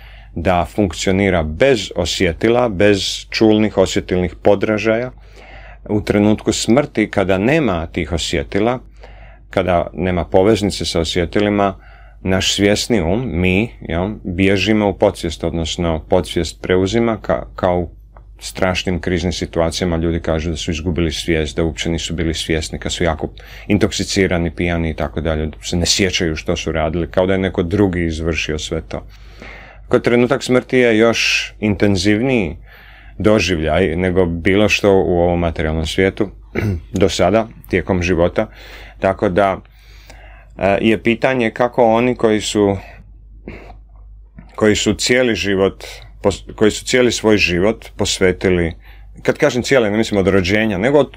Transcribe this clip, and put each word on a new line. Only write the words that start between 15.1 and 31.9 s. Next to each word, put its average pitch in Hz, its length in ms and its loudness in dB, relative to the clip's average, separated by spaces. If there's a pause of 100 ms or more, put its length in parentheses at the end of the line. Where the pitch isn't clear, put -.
odnosno 82 680 -4
podsvijest 87 520 -2
preuzima 104 600 0
ka-, 78 220 -2 (120)
kao 90 240 0
u 87 100 -6 (500)
strašnim 90 640 -4
kriznim 87 320 -2
situacijama 82 640 -2
ljudi 82 220 -2
kažu 80 300 -2
da 80 60 -4
su 87 160 -6
izgubili 82 400 -2
svijest, 80 440 -2
da 85 80 0
uopće 80 260 -4
nisu 82 240 -4
bili 78 200 -4
svjesni, 78 460 -4
kad - 120 -8
su - 120 -4
jako 80 260 -2 (380)
intoksicirani, 92 880 0
pijani 85 340 -2
i 78 40 -4
tako 78 280 -6
dalje, 78 280 -2 (120)
se - 160 -4
ne 85 80 0
sjećaju 87 500 0
što 87 200 -4
su - 160 -6
radili, 80 400 -2
kao 92 140 2
da 95 80 0
je 95 60 0
neko 95 240 -2
drugi 90 420 0
izvršio 80 540 -4
sve 80 220 -6
to. - 260 -12 (760)
Tako - 180 2
trenutak 120 440 2
smrti 127 340 0
je 117 200 4
još - 640 2
intenzivniji 104 960 0 (600)